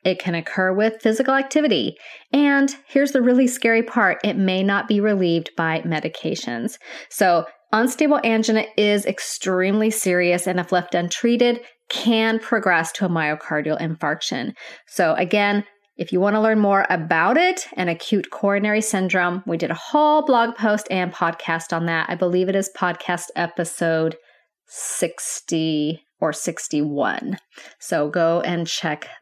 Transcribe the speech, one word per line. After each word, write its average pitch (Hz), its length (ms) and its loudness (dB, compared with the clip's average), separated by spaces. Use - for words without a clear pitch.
It 185 140 0
can 180 160 -4
occur 185 380 -2
with 220 280 0
physical 254 340 2
activity. 269 600 0
And 277 420 4
here's 277 240 2
the 262 100 4
really 247 240 6
scary 233 360 2
part. 220 420 2
It 202 120 0
may 185 260 2
not 196 260 0
be 208 120 2
relieved 185 560 2
by 160 260 -2
medications. 160 960 -6
So 175 360 2
unstable 269 520 2
angina 220 400 2
is 208 300 2
extremely 196 840 0
serious, 175 560 0
and 180 120 -2
if 175 140 -4
left 180 220 0
untreated, 240 680 0
can 220 500 0
progress 185 540 0
to - 140 -2
a 175 40 0
myocardial 151 680 -2
infarction. 151 720 -4
So 165 260 2
again, 202 500 0
if 170 140 -6
you 180 80 2
wanna 202 220 2
learn 220 160 4
more 196 320 4
about 170 480 2
it 359 340 0
and 180 160 -4
acute 175 420 -2
coronary 208 520 0
syndrome, 185 640 0
we 170 100 -4
did 165 140 -2
a 165 40 -4
whole 302 520 2
blog 240 280 2
post 208 360 0
and 185 200 -2
podcast 170 640 -4
on 165 120 -2
that. 165 240 -2
I 185 60 -4
believe 180 340 0
it 190 40 0
is 196 220 0
podcast 175 580 -4
episode 165 800 -2
sixty 160 1400 -4
or 151 140 -2
sixty-one. 147 1040 -4
So 147 300 -2
go 170 320 2
and 170 240 -4
check - 420 -6